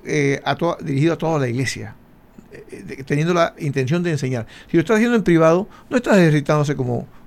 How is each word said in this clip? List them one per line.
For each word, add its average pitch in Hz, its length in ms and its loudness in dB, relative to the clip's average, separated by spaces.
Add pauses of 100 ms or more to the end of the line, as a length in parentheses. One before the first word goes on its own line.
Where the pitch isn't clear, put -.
eh, 143 380 0
a 139 120 -2
to-, 170 260 -2
dirigido 156 320 0
a 151 60 -8
toda 160 180 -2
la 135 100 -2
iglesia, 113 480 -6 (560)
eh, - 320 -20
de, 139 200 -14
teniendo 156 300 -2
la 170 260 0
intención 143 420 -2
de 175 80 -2
enseñar. 131 380 -4 (240)
Si 165 60 4
lo 165 40 4
estás 220 140 2
haciendo 233 200 2
en 220 80 2
privado, 170 440 4 (200)
no 277 100 0
estás 247 200 2
ejercitándose 151 580 2
como, 123 320 -4 (200)